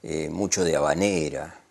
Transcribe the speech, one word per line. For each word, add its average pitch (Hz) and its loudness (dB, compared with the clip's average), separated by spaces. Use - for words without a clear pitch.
eh, 78 -4
mucho 92 0
de 82 2
habanera. 76 0